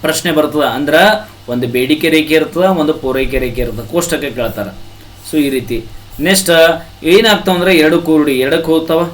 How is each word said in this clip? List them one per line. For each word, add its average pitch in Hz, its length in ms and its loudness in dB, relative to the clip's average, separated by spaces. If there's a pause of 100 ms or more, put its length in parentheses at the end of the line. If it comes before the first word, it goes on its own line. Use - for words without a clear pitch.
ಪ್ರಶ್ನೆ 160 320 -2
ಬರ್ತದ. 151 280 0
ಅಂದ್ರ 139 340 -2 (540)
ಒಂದು 123 200 -2
ಬೇಡಿಕೆ 143 400 0
ರೇಖೆ 156 260 2
ಇರ್ತದ, 160 280 0
ಒಂದು 165 320 2
ಪೂರೈಕೆ 131 440 -2
ರೇಖೆ 127 220 -4
ಇರ್ತದ, 113 320 -4
ಕೋಷ್ಟಕ 165 280 -2
ಕೇಳ್ತಾರ. 113 460 -6 (680)
So 156 80 2
ಈ 143 100 2
ರೀತಿ. 120 340 -4 (360)
ನೆಕ್ಸ್ಟ್ 180 300 0 (520)
ಏನಾಗ್ತಾವ 196 520 2
ಅಂದ್ರೆ 180 220 2
ಎರಡು 160 260 4
ಕುರುಡಿ 151 360 0
ಎಡಕ್ಕೆ 156 280 0
ಹೋಗ್ತಾವ 160 360 0 (120)